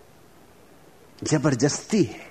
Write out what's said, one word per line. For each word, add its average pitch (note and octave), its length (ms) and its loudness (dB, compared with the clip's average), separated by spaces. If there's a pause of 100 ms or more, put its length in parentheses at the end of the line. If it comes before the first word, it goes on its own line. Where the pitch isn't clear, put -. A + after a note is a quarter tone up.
(1200)
जबरदस्ती D3 800 0
है - 280 -6